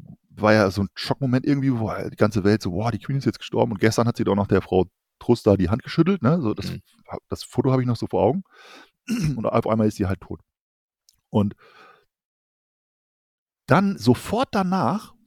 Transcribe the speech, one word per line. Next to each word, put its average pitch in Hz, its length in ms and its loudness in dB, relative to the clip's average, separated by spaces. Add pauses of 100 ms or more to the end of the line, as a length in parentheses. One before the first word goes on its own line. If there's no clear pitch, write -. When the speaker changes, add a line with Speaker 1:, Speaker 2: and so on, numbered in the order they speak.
(300)
Speaker 1:
war 107 240 2
ja 101 160 4
so 98 120 -2
ein 95 120 -2
Schockmoment 127 520 -2
irgendwie, 139 320 0
wo 110 120 -4
halt 98 220 -8
die - 40 -18
ganze 104 280 0
Welt 104 180 2
so, 92 100 -6
"Wow, 110 180 -2
die 107 80 -6
Queen 139 200 -6
ist 127 80 -4
jetzt 110 140 -2
gestorben." 117 320 -2
Und 98 80 -8
gestern 113 280 2
hat - 80 -2
sie 110 80 -4
doch 98 120 0
noch 101 120 0
der 95 140 2
Frau 92 240 2 (340)
Truss - 220 0
da 101 140 6
die 92 140 0
Hand 120 120 -2
geschüttelt, 165 400 0
ne? 165 180 2
So, 107 140 -2
das, 92 180 -10
Speaker 2:
Mhm. 90 80 -10 (480)
Speaker 1:
das - 160 -8
Foto 131 280 -2
habe 127 100 2
ich 123 60 -2
noch 120 80 0
so 110 120 -8
vor 92 140 0
Augen. 143 200 2 (640)
<clears throat> 175 280 -2
Und 110 100 -6
auf 110 220 0
einmal 110 200 2
ist - 80 -4
sie 98 100 -2
halt 92 160 -4
tot. - 180 -14 (920)
Und 107 240 0 (2000)
dann 190 320 2
sofort 127 540 0
danach 185 600 -2 (120)